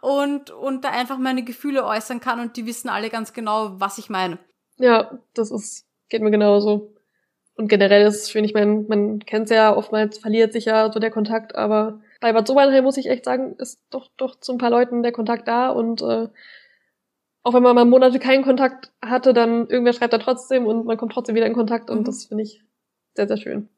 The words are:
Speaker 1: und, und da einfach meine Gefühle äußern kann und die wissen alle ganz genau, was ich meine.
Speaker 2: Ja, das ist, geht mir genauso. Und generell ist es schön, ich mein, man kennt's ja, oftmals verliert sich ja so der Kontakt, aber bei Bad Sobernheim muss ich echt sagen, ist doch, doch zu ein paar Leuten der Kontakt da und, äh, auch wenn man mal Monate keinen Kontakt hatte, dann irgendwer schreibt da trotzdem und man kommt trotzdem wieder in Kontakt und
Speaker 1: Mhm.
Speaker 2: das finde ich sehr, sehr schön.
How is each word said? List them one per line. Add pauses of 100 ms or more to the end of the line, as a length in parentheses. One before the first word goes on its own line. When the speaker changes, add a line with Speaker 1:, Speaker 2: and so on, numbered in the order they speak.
Speaker 1:
und,
und
da
einfach
meine
Gefühle
äußern
kann
und
die
wissen
alle
ganz
genau,
was
ich
meine. (420)
Speaker 2:
Ja, (160)
das
ist, (240)
geht
mir
genauso. (640)
Und
generell
ist
es
schön,
ich
mein,
man
kennt's
ja,
oftmals
verliert
sich
ja
so
der
Kontakt,
aber (180)
bei
Bad
Sobernheim
muss
ich
echt
sagen,
ist (120)
doch,
doch
zu
ein
paar
Leuten
der
Kontakt
da
und,
äh, (1160)
auch
wenn
man
mal
Monate
keinen
Kontakt (120)
hatte,
dann
irgendwer
schreibt
da
trotzdem
und
man
kommt
trotzdem
wieder
in
Kontakt
und
Speaker 1:
Mhm.
Speaker 2:
das
finde
ich (520)
sehr,
sehr
schön.